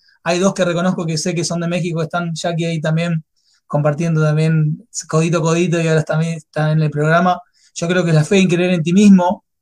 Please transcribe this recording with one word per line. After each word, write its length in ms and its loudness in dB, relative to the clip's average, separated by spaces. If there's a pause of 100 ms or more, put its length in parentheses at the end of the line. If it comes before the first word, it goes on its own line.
(240)
hay 140 -2
dos 160 0
que 120 -2
reconozco 400 -2
que 120 -4
sé 160 -4
que 100 -4
son 180 -4
de 60 -4
México, 360 -4
están 320 -6
Jackie 300 -4
ahí 160 -4
también 420 -2 (420)
compartiendo 580 -2
también 640 0 (200)
codito, 340 0
codito, 380 0
y 80 -2
ahora 160 2
también 300 -2
están 380 -4
en 100 0
el 80 0
programa. 500 0 (360)
Yo 120 -6
creo 160 0
que 60 -2
es 60 2
la 80 4
fe 160 2
en 100 4
creer 220 0
en 100 0
ti 120 -2
mismo. 520 6 (160)